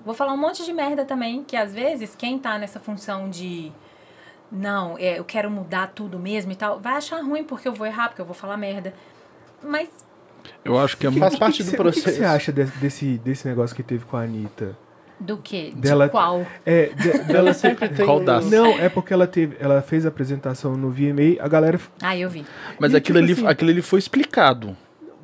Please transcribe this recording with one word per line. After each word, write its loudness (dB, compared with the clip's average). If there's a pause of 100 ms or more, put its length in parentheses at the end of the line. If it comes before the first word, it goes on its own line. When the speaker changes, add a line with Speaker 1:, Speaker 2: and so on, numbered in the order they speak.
Speaker 1:
Vou -8
falar -2
um -4
monte -4
de -8
merda -2
também, -6
que -8
às -2
vezes -6
quem -6
tá -6
nessa -12
função -10
de, -10 (800)
"Não, -6
é, -2
eu -10
quero -2
mudar -4
tudo -10
mesmo -4
e -10
tal", -4
vai -4
achar -6
ruim -4
porque -10
eu -4
vou -6
errar, -2
porque -14
eu -10
vou -12
falar -10
merda. -8 (720)
Mas -4 (760)
Speaker 2:
Eu 2
acho 2
que -2
é 2
Speaker 3:
Faz 2
Speaker 2:
muito 4
Speaker 3:
parte 2
Speaker 4:
O -6
que -6
Speaker 3:
do -
Speaker 4:
que -2
cê, 2
o 4
que 4
que -2
Speaker 3:
processo. 0
Speaker 4:
cê 0
acha 2
de-, 2
desse, -4
desse -4
negócio -2
que -6
teve -6
com -8
a -4
Anitta? -8 (440)
Speaker 1:
Do -8
quê? -10
De -12
Speaker 4:
Dela 6
Speaker 1:
qual? 0 (220)
Speaker 4:
É, 6
de-, 0 (120)
dela 2
Speaker 3:
Ela 6
sempre 0
tem 0
Speaker 2:
Qual 6
Speaker 3:
um -2
Speaker 2:
das? 4
Speaker 4:
Não, 8
é 4
porque -4
ela 6
teve, 0
ela 4
fez 0
a 2
apresentação -4
no -2
V -2
M 4
A, -6
a -2
galera 4
f- -16 (140)
Speaker 1:
Ah, -2
eu -4
vi. -12 (320)
Speaker 2:
Mas 2
Speaker 4:
E, 8
Speaker 2:
aquilo 4
Speaker 4:
tipo 8
Speaker 2:
ali, 6
Speaker 4:
assim 0
Speaker 2:
aquilo 4
ali 4
foi 2
explicado. 2 (480)